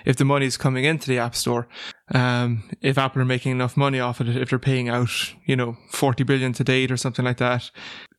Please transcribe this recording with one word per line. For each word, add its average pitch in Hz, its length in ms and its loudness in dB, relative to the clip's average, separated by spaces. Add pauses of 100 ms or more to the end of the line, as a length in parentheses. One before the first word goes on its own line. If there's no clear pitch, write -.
if 127 120 2
the 139 80 4
money's 139 320 2
coming 131 280 0
into 156 220 0
the 127 120 2
App 120 160 -2
Store. 120 320 -2 (460)
Um, 123 560 0 (120)
if 135 160 0
Apple 135 240 2
are 127 40 2
making 127 260 0
enough 127 260 -2
money 139 220 2
off 123 220 -2
it, 117 80 0
if 123 200 -2
they're 127 100 2
paying 127 300 0
out, 120 200 2 (360)
you 135 100 2
know, 120 220 -2 (140)
forty 135 320 2
billion 131 300 0
to 131 100 -2
date 131 280 2
or 127 60 0
something 123 280 -2
like 123 120 -2
that, 123 320 -2 (500)